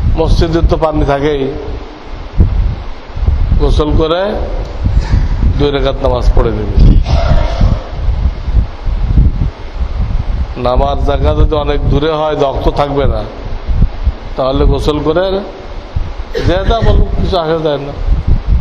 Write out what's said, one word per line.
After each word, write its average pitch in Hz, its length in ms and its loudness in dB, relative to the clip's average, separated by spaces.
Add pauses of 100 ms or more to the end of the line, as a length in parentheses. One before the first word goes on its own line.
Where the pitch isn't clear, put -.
(160)
মসজিদে 160 440 2 (100)
তো 170 60 2
পানি 151 280 0
থাকেই, 139 480 0 (2000)
গোসল 147 400 2
করে 175 360 0 (1200)
দুই 143 120 2
রাকাত 135 320 0
নামাজ 123 320 2
পড়ে 120 160 4
নেবে। 104 460 4 (3500)
নামার 135 480 0
জায়গা 143 300 0
যদি 151 200 2
অনেক 147 360 0
দূরে 143 220 2
হয়, 151 280 -2
রক্ত 135 280 0
থাকবে 139 360 0
না, 110 200 0 (1120)
তাহলে 139 280 0
গোসল 143 380 0
করে 185 380 0 (1040)
যে 170 100 2 (120)
তা 226 120 2
বলবে, 208 260 4 (140)
কিছু 185 180 0
আসে 160 240 -2
যায় 147 160 0
না, 143 140 -8 (680)